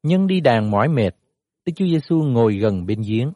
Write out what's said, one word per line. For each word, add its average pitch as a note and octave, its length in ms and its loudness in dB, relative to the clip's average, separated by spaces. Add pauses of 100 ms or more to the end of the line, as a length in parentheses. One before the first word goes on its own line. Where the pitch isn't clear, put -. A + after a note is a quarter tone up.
Nhân F#3 240 2
đi C#4+ 120 0
đàn A2+ 320 2
mỏi G#2 160 2
mệt, A#2 240 0 (540)
Đức F3 100 -4
Chúa F#3+ 100 -2
Giêsu D#3+ 380 0
ngồi A#2 320 2
gần G2 300 -2
bên G#2+ 220 -4
giếng. A#2 280 -2